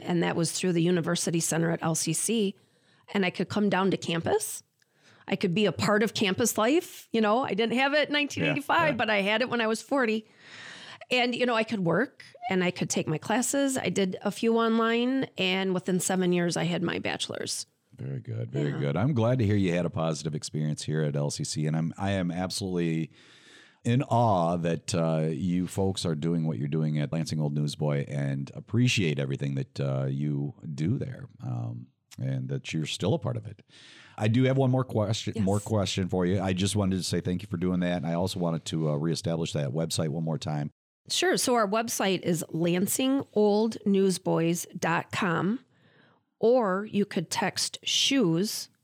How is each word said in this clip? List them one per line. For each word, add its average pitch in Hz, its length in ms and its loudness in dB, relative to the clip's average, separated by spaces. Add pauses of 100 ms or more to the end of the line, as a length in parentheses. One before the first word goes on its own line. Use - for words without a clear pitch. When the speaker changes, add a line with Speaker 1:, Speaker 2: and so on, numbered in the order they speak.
Speaker 1:
and 170 180 2
that 175 140 0
was 165 160 0
through 185 220 0
the 165 100 2
University 170 560 0
Center 165 320 0
at 165 100 -4
L 165 140 0
C 160 180 -2
C, 208 400 0 (580)
and 202 140 2
I 180 60 0
could - 180 -4
come 208 220 2
down 185 180 2
to 165 80 2
campus. - 640 -2 (640)
I - 120 -2
could 180 180 0
be 208 100 4
a 175 60 4
part 208 320 2
of 214 100 0
campus 208 440 0
life. 269 560 0
You 226 80 4
know, 220 240 4
I - 80 -4
didn't 226 260 0
have 269 140 2
it 294 160 2
in 285 40 -2
nineteen 294 300 0
eighty-five, - 380 0
Speaker 2:
Yeah, 330 60 4
yeah. 277 100 2
Speaker 1:
but 220 120 0
I 208 120 2
had 214 200 2
it 254 80 0
when 240 120 0
I 220 60 2
was 220 140 0
forty. 226 440 0 (840)
And, 247 220 4
you 247 120 0
know, 240 100 2
I 220 80 4
could 220 180 -4
work, 170 440 0 (240)
and 185 120 2
I 180 100 2
could 175 180 -4
take - 180 -2
my 156 100 0
classes. 262 600 0
I - 120 -2
did 190 320 0
a 202 100 0
few 226 260 2
online, 226 720 2 (100)
and 190 360 0
within 180 280 0
seven 185 320 2
years, 175 240 2
I 160 80 0
had 170 180 -2
my 85 160 -2
bachelor's. - 680 -6 (280)
Speaker 2:
Very 65 240 -8
good, 58 320 -8
very 71 200 -2
Speaker 1:
Yeah. 65 80 -4
Speaker 2:
good. 71 180 0
I'm 131 160 2
glad 120 260 2
to 110 60 2
hear 104 100 4
you 95 180 4
had 87 120 2
a 82 40 -2
positive 80 460 -2
experience 76 480 -4
here 76 200 -2
at 71 120 0
L 71 140 0
C 73 160 -6
C, 76 220 -2
and 78 100 0
I'm, 80 200 -2
I 98 140 -2
am 92 180 0
absolutely 87 800 -2 (760)
in 131 180 2
awe 101 540 2
that, 82 380 -2
uh, 80 360 2
you 87 360 0
folks 95 380 -2
are 82 100 0
doing 82 320 0
what 73 100 -2
you're 71 120 -2
doing 78 300 0
at 71 140 -2
Lansing 80 260 -2
Old 73 140 -2
Newsboy, 73 560 -2
and 69 460 -4
appreciate 107 640 0
everything 69 360 -2
that, 67 240 -6
uh, 67 300 -2
you 71 440 -2 (200)
do 80 240 0
there, - 280 -8 (200)
um, 58 420 -6 (320)
and 65 300 -4
that 67 240 -6
you're 78 120 -2
still 90 280 0
a 165 60 0
part 62 180 -4
of - 80 -10
it. 101 160 -16 (540)
I 107 120 0
do 120 160 4
have 131 140 4
one 131 120 4
more 127 140 2
question, 107 520 -2
Speaker 1:
Yes. 107 80 0
Speaker 2:
more 101 160 4
question 95 480 0
for 92 180 0
you. 95 140 2
I 95 140 0
just 95 220 0
wanted 95 220 2
to 85 60 -2
say 87 160 -2
thank 90 220 -2
you 104 80 -12
for 87 80 -4
doing 90 240 2
that, 87 160 0
and 71 100 -4
I 82 60 -2
also 90 260 -2
wanted 82 260 0
to, 80 260 0
uh, 73 40 0
reestablish 82 580 -2
that 71 180 -2
website 80 380 -2
one 82 140 -4
more 80 140 -2
time. 76 320 -4 (400)
Speaker 1:
Sure. 359 260 2
So 247 200 0
our 220 120 2
website 214 540 0
is 170 300 -2
lansing 190 840 0
old 208 520 2
newsboys 175 800 2 (140)
dot 170 320 0
com, 180 480 0 (800)
or 214 500 2
you 202 160 0
could 175 240 -4
text - 540 -4
shoes 202 840 2 (140)